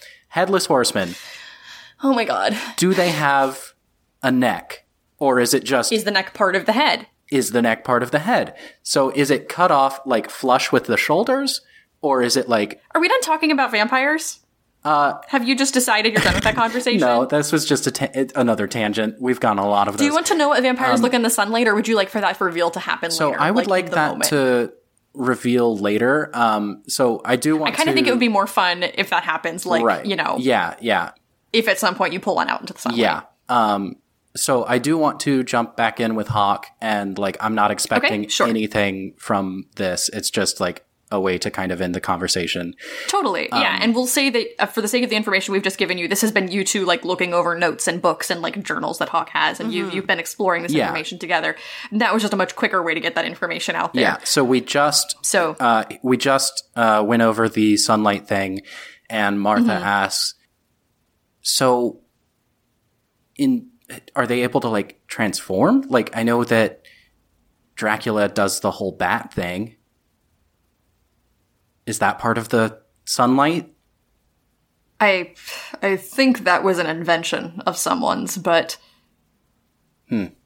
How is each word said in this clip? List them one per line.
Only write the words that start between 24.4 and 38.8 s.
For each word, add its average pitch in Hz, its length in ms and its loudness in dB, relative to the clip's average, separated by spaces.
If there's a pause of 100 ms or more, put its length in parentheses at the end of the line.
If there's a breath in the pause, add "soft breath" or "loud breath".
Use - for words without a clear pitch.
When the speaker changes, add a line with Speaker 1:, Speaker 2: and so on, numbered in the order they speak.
Speaker 1:
reveal 120 640 2
later. 113 560 0
Um, 107 540 0
so 120 360 0
I 123 120 2
do 151 200 0
want 156 180 0
Speaker 2:
I - 40 -6
kinda 320 140 2
Speaker 1:
to - 40 0
Speaker 2:
think - 120 2
it - 40 2
would 247 80 2
be 240 100 4
more 202 180 2
fun 180 360 0
if 190 280 -4
that 185 120 0
happens, 165 420 -4
like, 170 180 0
Speaker 1:
Right. 101 220 2
Speaker 2:
you 196 100 -2
know, 165 240 -2
Speaker 1:
Yeah, 113 420 0
yeah. 98 300 0 (400)
Speaker 2:
if 226 160 2
at 190 120 0
some 185 160 0
point 180 180 -2
you 190 60 -6
pull 190 160 -2
one - 140 0
out - 120 -4
into - 120 -14
the - 60 -20
sunlight. 117 200 -4
Speaker 1:
Yeah. 82 220 2 (280)
Um, 107 480 0 (380)
so 127 300 0
I 123 140 0
do 147 180 0
want 151 240 0
to 135 220 0
jump 117 340 -2
back 113 220 -2
in 113 160 0
with 107 140 -4
Hawk, 101 380 0 (140)
and, 101 360 -2
like, 98 220 -4
I'm 110 160 -2
not 104 160 2
expecting 104 500 0
Speaker 2:
Okay, 104 80 -6
sure. - 180 0
Speaker 1:
anything 104 680 -2